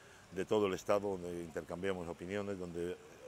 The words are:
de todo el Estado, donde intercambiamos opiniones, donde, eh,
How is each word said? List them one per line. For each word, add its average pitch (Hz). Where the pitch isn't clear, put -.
de 90
todo 107
el 92
Estado, 101
donde 87
intercambiamos 87
opiniones, 98
donde, 87
eh, 92